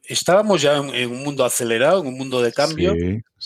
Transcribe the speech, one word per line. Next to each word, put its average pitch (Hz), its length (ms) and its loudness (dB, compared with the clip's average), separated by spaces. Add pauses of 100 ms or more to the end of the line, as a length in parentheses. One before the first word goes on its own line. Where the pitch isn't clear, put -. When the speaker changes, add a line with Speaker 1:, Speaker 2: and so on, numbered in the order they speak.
Speaker 1:
estábamos 185 580 2
ya 147 160 4
en, 139 180 -4
en 123 160 -2
un 127 120 -10
mundo 139 220 -2
acelerado, 123 560 2
en 147 60 -6
un 127 100 -6
mundo 131 240 -2
de 120 120 0
cambio, 156 400 0
Speaker 2:
Sí, 90 280 -2 (240)